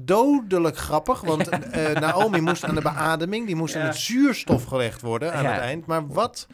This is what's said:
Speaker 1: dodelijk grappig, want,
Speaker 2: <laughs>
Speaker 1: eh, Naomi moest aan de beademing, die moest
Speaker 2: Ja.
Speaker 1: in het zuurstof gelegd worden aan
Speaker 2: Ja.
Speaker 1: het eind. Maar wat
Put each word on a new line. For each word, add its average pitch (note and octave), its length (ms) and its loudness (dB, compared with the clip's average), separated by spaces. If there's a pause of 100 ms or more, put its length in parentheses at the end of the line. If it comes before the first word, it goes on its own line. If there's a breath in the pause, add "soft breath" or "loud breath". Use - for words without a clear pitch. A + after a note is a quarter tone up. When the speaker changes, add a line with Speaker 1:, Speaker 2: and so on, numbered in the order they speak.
Speaker 1:
dodelijk F#3+ 760 4
grappig, D#3+ 440 0
want, D#3 280 0
Speaker 2:
<laughs> - 0 -
Speaker 1:
eh, D#3 520 -2
Naomi F3+ 400 2
moest E3 240 0
aan E3 100 -2
de D3+ 80 0
beademing, D#3+ 640 -2
die F3+ 100 -2
moest D#3+ 180 -2
Speaker 2:
Ja. D#3+ 60 -4
Speaker 1:
in D#3 60 -2
het D#3 100 -4
zuurstof B3 680 2
gelegd B2+ 360 -2
worden B2+ 320 -2
aan C#3+ 100 -2
Speaker 2:
Ja. B2 100 0
Speaker 1:
het G2+ 80 -2
eind. D3 260 -6
Maar D#3+ 200 -2
wat F#3 480 -4